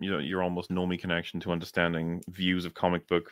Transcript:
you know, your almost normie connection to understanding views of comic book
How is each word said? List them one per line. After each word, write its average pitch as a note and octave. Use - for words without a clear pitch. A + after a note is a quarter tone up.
you F#2+
know, F#2
your F2
almost F2+
normie F2+
connection F2
to F2+
understanding E2+
views F2+
of E2+
comic F2
book F2